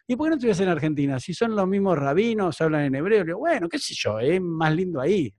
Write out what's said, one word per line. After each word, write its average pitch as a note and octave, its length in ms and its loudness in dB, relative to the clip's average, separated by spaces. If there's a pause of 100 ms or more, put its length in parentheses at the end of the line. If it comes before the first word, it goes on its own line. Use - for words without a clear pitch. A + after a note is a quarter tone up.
¿Y B3 120 -2
por D4+ 80 -2
qué D#4+ 60 2
no E4 40 2
estudias A3+ 240 0
en G3 80 2
Argentina? C#3+ 540 0
Si F3+ 120 -8
son A3+ 220 -2
los G3 140 2
mismos G3 280 2
rabinos, F3+ 640 0
hablan D#3 240 2
en C3+ 120 0
hebreo". G3 240 2
Le E3+ 80 0
digo, F3 120 -6
"Bueno, E4 300 0
qué D4 100 -6
sé - 160 -8
yo, G#2+ 240 -4
es D#3+ 220 2
más D#3+ 340 0
lindo F3 240 -4
ahí. D3 400 0